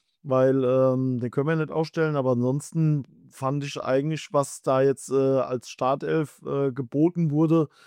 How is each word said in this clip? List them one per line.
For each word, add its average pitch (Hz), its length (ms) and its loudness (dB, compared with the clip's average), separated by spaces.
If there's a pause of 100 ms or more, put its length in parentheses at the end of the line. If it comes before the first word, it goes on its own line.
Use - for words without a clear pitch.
(240)
weil, 131 400 2
ähm, 131 560 2
den 120 120 -4
können 143 160 -2
wir 165 100 0
nicht 151 140 -4
aufstellen, 156 440 -2
aber 131 160 0
ansonsten 143 720 0 (280)
fand 139 340 -4
ich 143 180 -10
eigentlich, 143 480 -2
was 143 300 -2
da 135 200 2
jetzt, 139 300 0
äh, 135 40 0
als 131 540 0
Startelf, 143 760 -2
äh, 139 260 -2
geboten 151 600 0
wurde, 156 360 2 (200)